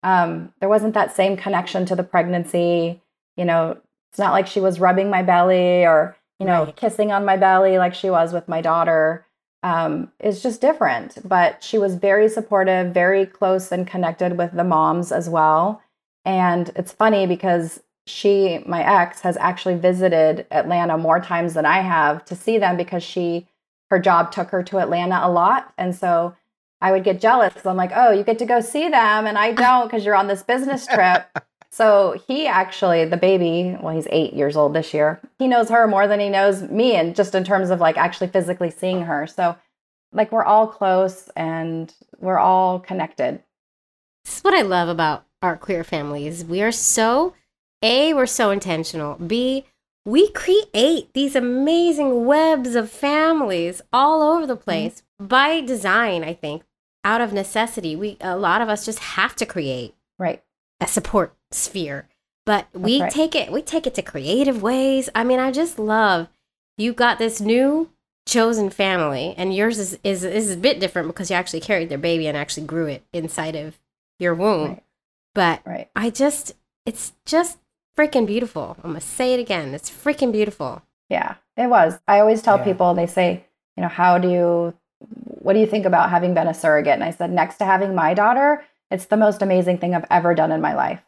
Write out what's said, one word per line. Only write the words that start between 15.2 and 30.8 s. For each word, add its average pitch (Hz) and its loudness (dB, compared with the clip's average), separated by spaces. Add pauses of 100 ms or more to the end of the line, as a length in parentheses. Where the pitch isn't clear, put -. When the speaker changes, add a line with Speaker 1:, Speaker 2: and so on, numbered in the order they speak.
Speaker 1:
well. 165 2 (420)
And 180 0
it's 180 -6
funny 214 2
because 175 -2 (240)
she, 196 0
my 170 -4 (180)
ex, 175 -4
has 175 -2
actually 180 -2
visited 170 2
Atlanta 165 0
more 165 2
times 170 -4
than 156 0
I 165 4
have 160 0
to 185 -10
see 226 -2
them 180 0
because 180 -6
she, 175 -6 (420)
her 185 2
job 180 2
took 185 -6
her 185 -2
to 190 -4
Atlanta 175 -2
a 180 2
lot. 180 2
And 180 -4
so 175 -2 (440)
I 190 2
would 190 2
get 190 0
jealous 233 4
'cause - -20
I'm 185 -2
like, 180 -2
"Oh, 240 6
you 202 2
get 226 0
to 240 -4
go 240 2
see 294 -4
them 220 2
and 214 -4
I 214 2
don't 247 4
'cause 220 -4
you're 208 2
on 196 4
this 196 -2
business 262 -2